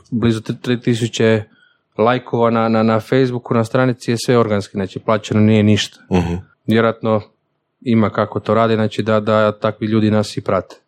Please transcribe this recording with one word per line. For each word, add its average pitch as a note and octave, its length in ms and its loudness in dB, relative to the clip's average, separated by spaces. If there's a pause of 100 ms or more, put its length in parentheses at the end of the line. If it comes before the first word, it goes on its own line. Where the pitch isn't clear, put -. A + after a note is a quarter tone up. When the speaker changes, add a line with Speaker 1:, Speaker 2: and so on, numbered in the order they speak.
(120)
Speaker 1:
blizu A2+ 300 0
tri, A#2 140 -8
tri A#2+ 240 -4
tisuće A2+ 640 0 (540)
lajkova A#2 540 0
na, A2+ 180 0
na, A2+ 140 0
na A2 180 2
Facebooku, B2 540 -2
na A2+ 100 2
stranici B2+ 460 -2
je A#2 80 0
sve B2 200 0
organski, G#2 340 0
znači G2 260 -8
plaćeno G#2+ 420 -2
nije G#2+ 220 4
ništa. G#2 360 0 (140)
Speaker 2:
Mhm. F2 220 0 (320)
Speaker 1:
Vjerojatno A2 540 0 (600)
ima A2+ 300 0
kako G#2 300 -4
to G#2+ 140 -2
radi, A2+ 200 2
znači G#2+ 280 -2
da, G#2+ 180 0
da G#2+ 320 2
takvi G#2+ 340 -6
ljudi G#2+ 240 2
nas G#2+ 260 -2
i G2+ 40 -10
prate. - 360 -4 (120)